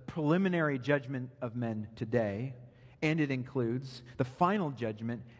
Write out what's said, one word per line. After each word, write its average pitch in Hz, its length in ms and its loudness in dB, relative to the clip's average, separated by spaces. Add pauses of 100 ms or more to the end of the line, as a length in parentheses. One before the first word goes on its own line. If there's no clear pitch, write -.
preliminary 165 720 2
judgment 131 500 0 (120)
of 117 140 -4
men 113 400 -2
today, 113 600 0 (460)
and 160 180 2
it 147 100 2
includes 127 720 -2 (160)
the 131 80 2
final 180 460 2
judgment 117 500 -4 (180)